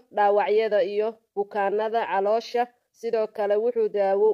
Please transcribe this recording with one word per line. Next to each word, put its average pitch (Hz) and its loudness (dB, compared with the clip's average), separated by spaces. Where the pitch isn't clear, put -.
dhaawacyada 208 2
iyo 208 -2
bukaanada 208 -2
caloosha. 214 -2
Sidoo 226 -6
kale 208 -2
wuxuu 226 0
daawo 202 2